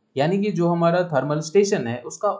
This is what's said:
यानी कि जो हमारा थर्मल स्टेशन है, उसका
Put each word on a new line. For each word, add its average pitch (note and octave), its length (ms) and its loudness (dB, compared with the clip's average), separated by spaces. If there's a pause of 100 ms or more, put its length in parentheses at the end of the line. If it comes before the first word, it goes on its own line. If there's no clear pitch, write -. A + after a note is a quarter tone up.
(180)
यानी E3 260 2
कि G#3 80 -2
जो E3+ 160 0
हमारा E3+ 360 2
थर्मल D3 360 -2
स्टेशन G3 480 0
है, B2 140 -6
उसका F3+ 280 -4 (100)